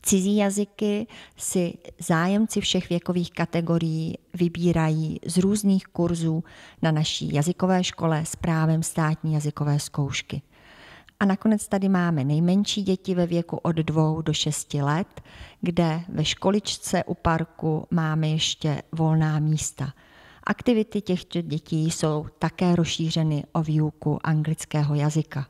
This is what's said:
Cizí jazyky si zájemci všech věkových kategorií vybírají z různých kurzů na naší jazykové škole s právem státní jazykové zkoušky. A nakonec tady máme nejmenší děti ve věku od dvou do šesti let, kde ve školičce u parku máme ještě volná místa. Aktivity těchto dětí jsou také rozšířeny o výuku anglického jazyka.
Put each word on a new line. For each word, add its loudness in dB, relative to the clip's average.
Cizí 2
jazyky -2
si -2
zájemci 0
všech -2
věkových -2
kategorií -2
vybírají 0
z 0
různých 2
kurzů 0
na 2
naší -2
jazykové 2
škole -2
s -10
právem 2
státní -2
jazykové 0
zkoušky. -4
A 2
nakonec 2
tady 0
máme 2
nejmenší 2
děti -2
ve 2
věku -2
od -2
dvou 0
do 0
šesti -2
let, -2
kde 2
ve -2
školičce -2
u -4
parku -2
máme 0
ještě -2
volná 2
místa. -2
Aktivity 0
těchto -2
dětí -2
jsou -2
také 2
rozšířeny 0
o 0
výuku 0
anglického 0
jazyka. -2